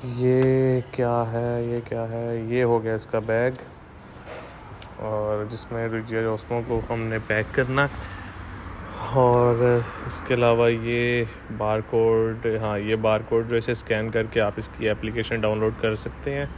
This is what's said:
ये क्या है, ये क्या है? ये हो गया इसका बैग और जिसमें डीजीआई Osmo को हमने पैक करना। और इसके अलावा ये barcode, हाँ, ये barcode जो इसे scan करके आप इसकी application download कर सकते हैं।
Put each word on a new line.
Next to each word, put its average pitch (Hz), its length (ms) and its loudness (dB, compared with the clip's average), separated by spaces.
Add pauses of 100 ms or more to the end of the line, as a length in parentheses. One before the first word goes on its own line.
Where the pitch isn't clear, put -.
ये 127 760 4
क्या 120 420 0
है, 117 480 -2
ये 120 100 -2
क्या 117 200 -6
है? 117 540 -4
ये 127 80 4
हो 117 180 4
गया 113 140 -2
इसका 110 260 -2
बैग 113 340 0 (1500)
और 107 500 -2
जिसमें 113 420 -4
डीजीआई 113 320 -2
Osmo 113 440 -2
को 113 220 -2
हमने 113 280 -2
पैक 107 320 -2
करना। 135 380 2 (1300)
और 120 680 6 (220)
इसके - 280 -2
अलावा 117 340 6
ये 120 600 2 (240)
barcode, 113 1080 2
हाँ, 104 180 -2
ये 107 180 0
barcode 110 520 2
जो 120 80 2
इसे 117 180 0
scan 110 360 -2
करके 113 300 0
आप 104 180 0
इसकी - 280 -6
application 110 540 -2
download 110 340 2
कर 110 220 0
सकते - 340 -8
हैं। 139 280 -4